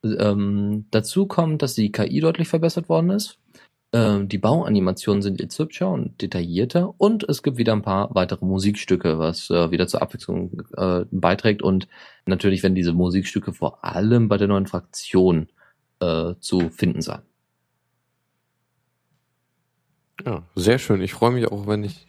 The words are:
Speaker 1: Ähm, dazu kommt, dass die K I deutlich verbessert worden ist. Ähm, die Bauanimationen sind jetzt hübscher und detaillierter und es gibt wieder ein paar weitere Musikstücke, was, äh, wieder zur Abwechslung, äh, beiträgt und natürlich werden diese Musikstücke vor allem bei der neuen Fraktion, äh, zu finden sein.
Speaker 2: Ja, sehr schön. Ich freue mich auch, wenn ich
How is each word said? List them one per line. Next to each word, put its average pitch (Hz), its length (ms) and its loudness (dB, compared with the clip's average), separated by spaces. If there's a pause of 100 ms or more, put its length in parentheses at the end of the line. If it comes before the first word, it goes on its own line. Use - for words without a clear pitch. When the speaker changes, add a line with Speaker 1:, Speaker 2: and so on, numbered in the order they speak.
Speaker 1:
Ähm, 101 880 0
dazu 196 360 0
kommt, 160 340 0
dass 135 140 -2
die 104 160 2
K 107 140 -2
I 139 140 -2
deutlich 165 280 0
verbessert 165 420 -2
worden 165 220 2
ist. 208 280 -4 (540)
Ähm, 104 340 2
die 98 120 -4
Bauanimationen 101 840 2
sind 98 180 -2
jetzt - 180 -8
hübscher 151 320 -4
und - 320 -4
detaillierter 98 760 -2
und 208 320 2
es 143 140 -2
gibt 131 140 -2
wieder 113 140 2
ein 104 120 0
paar 98 300 -2
weitere 92 300 0
Musikstücke, 95 760 0
was, 82 300 -4
äh, 85 220 2
wieder 87 160 0
zur - 140 -2
Abwechslung, 90 600 -6 (120)
äh, 90 360 0
beiträgt 98 500 2
und 95 260 2 (380)
natürlich 95 380 2
werden 95 120 4
diese 87 160 2
Musikstücke 90 640 0
vor - 320 -6
allem 110 420 2
bei 101 100 2
der 101 100 2
neuen 98 180 0
Fraktion, 90 840 2 (540)
äh, 85 400 -2
zu 87 300 0
finden - 300 -2
sein. - 200 -10 (3000)
Speaker 2:
Ja, 85 180 -4 (120)
sehr 107 240 2
schön. 98 220 0
Ich 92 120 -4
freue 117 180 2
mich 123 200 0
auch, 101 160 -8
wenn 104 160 0
ich - 240 -10